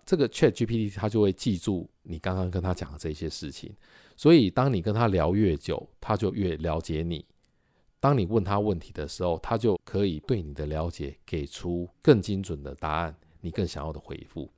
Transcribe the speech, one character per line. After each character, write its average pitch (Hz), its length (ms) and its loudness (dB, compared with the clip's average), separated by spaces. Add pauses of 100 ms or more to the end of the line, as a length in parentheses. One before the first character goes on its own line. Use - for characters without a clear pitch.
这 185 100 2
个 143 140 2
Chat 131 220 4
G - 140 -2
P 110 220 0
T 98 80 -8
它 101 140 -2
就 107 120 2
会 98 120 4
记 95 240 0
住 90 320 -4 (140)
你 82 140 -8
刚 90 160 -4
刚 92 160 -2
跟 87 140 -2
他 90 100 0
讲 - 200 -6
的 76 40 -16
这 78 160 -6
些 78 160 -6
事 - 220 -10
情， - 240 -16 (400)
所 160 180 8
以 117 160 8
当 131 240 2
你 92 80 0
跟 101 140 0
他 113 140 4
聊 87 260 4
越 101 220 4
久， - 280 -6 (140)
他 - 160 -2
就 95 180 0
越 90 220 -2
了 80 240 -2
解 80 240 -4
你， 85 220 -6 (800)
当 143 100 6
你 113 120 2
问 107 160 2
他 101 160 0
问 104 200 0
题 - 140 -16
的 76 140 -6
时 - 160 -6
候， 85 180 0
他 - 160 -2
就 107 260 2
可 98 220 0
以 80 220 -2
对 117 120 0
你 76 140 -10
的 73 140 -6
了 78 240 -2
解 69 340 -10
给 78 180 -4
出 87 460 -6 (140)
更 120 180 8
精 98 220 -4
准 78 180 -8
的 69 140 -12
答 78 220 -4
案， 80 200 -4 (240)
你 87 80 -6
更 90 160 -2
想 73 180 -8
要 78 80 -8
的 76 80 -10
回 - 160 -14 (140)
复。 73 180 -10 (100)